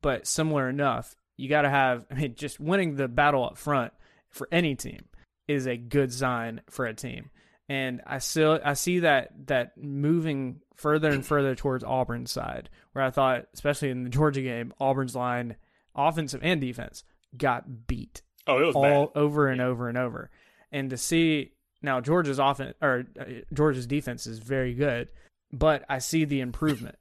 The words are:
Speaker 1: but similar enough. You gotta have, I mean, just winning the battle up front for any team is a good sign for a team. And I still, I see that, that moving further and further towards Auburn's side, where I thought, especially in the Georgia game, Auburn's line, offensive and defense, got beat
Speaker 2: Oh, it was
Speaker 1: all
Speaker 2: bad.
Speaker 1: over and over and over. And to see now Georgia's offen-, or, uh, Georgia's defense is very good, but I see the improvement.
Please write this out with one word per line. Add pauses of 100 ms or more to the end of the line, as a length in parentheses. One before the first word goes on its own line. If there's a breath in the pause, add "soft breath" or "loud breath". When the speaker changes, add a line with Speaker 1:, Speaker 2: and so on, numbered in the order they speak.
Speaker 1:
but
similar
enough. (240)
You
gotta
have,
I
mean,
just
winning
the
battle
up
front (380 soft breath)
for
any
team (420 soft breath)
is
a
good
sign
for
a
team. (400 soft breath)
And
I
still,
I
see
that,
that
moving (140)
further
and
further
towards
Auburn's
side, (220 soft breath)
where
I
thought,
especially
in
the
Georgia
game,
Auburn's
line, (380)
offensive
and
defense, (320)
got
beat (240)
Speaker 2:
Oh,
it
was
Speaker 1:
all
Speaker 2:
bad.
Speaker 1:
over
and
over
and
over. (420 soft breath)
And
to
see (300)
now
Georgia's
offen-,
or, (160)
uh, (280)
Georgia's
defense
is
very
good, (440 soft breath)
but
I
see
the
improvement.